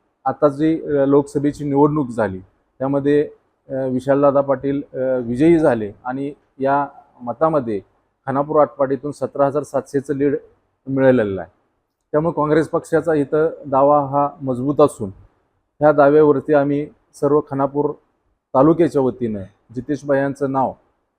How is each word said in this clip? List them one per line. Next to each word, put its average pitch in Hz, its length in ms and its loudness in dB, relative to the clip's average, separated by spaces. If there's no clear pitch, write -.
आता 131 220 0
जी, 156 340 0
अ, 143 240 0
लोकसभेची 143 600 0
निवडणूक 147 440 0
झाली 107 300 -4
त्यामध्ये, 143 500 0
अ, 135 40 -10
विशालदादा 135 680 2
पाटील, 139 400 -2
अ, 139 40 -10
विजयी 131 600 2
झाले 113 320 0
आणि 139 280 -8
या 139 280 0
मतामध्ये 120 580 -2
खानापूर 147 360 0
आटपाडीतून 139 500 -2
सतरा - 340 -2
हजार 139 180 -2
सातशेचं 139 520 -6
लीड 139 200 0
मिळालेलं 127 540 2
आहे. 82 100 -16
त्यामुळे 156 220 -2
काँग्रेस 151 360 0
पक्षाचा 160 440 -2
इथं 151 360 0
दावा 139 400 2
हा 143 240 -2
मजबूत 135 400 -2
असून 123 280 2
ह्या 151 120 6
दाव्यावरती 147 640 4
आम्ही 143 340 0
सर्व 147 260 0
खानापूर 139 520 -4
तालुक्याच्या 147 480 2
वतीनं 113 380 -4
जितेश 131 320 -8
भैयांचं 139 440 -2
नाव 131 220 -2